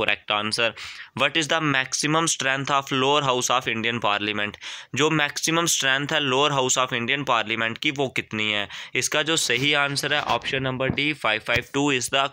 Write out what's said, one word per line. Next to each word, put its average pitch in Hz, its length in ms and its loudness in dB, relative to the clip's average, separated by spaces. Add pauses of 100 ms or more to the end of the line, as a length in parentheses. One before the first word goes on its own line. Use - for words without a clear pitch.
correct 104 340 -2
answer। 107 340 0 (520)
What 143 220 2
is 143 100 -2
the 160 160 2
maximum 147 640 0
strength 135 400 -2
of 139 220 0
lower 139 340 4
house 123 220 0
of 127 240 2
Indian 113 300 -2
parliament? 104 560 -2 (340)
जो 151 180 4
मैक्सिमम 160 560 0
स्ट्रेंथ 135 440 0
है 156 80 0
लोअर 143 320 2
हाउस 131 260 2
of 127 200 0
Indian 131 320 -2
parliament 113 480 0
की 151 140 -2
वो 135 240 0
कितनी 107 360 -2
है? 101 160 -2 (260)
इसका 127 280 0
जो 160 160 0
सही 131 340 2 (120)
आंसर 143 300 -2
है 147 60 2 (160)
ऑप्शन 135 260 -4
नंबर 131 280 0
डी, 143 240 0
फ़ाइव 110 320 0
फ़ाइव 120 280 -2
टू 143 200 2
is 123 200 -2
the 139 180 2